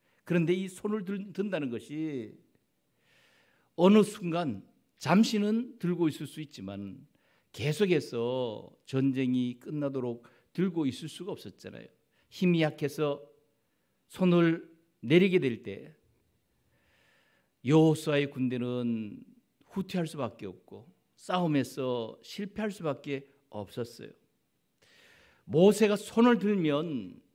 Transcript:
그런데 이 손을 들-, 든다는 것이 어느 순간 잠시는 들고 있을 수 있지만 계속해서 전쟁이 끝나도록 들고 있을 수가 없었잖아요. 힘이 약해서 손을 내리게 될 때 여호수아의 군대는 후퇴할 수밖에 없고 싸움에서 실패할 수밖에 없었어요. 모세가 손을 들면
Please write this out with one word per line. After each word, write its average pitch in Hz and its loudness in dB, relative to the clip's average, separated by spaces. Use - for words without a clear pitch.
그런데 170 2
이 190 -4
손을 208 -6
들-, 196 -8
든다는 180 -4
것이 135 -8
어느 202 8
순간 170 -4
잠시는 220 2
들고 175 0
있을 151 -6
수 156 -12
있지만 101 -12
계속해서 127 -2
전쟁이 127 0
끝나도록 135 -6
들고 170 -2
있을 139 -6
수가 185 -12
없었잖아요. - -14
힘이 175 2
약해서 147 -2
손을 175 2
내리게 180 4
될 120 -2
때 101 -12
여호수아의 151 4
군대는 123 -4
후퇴할 185 -6
수밖에 135 -8
없고 101 -16
싸움에서 135 -2
실패할 208 -8
수밖에 147 -8
없었어요. 107 -10
모세가 202 6
손을 233 4
들면 156 -2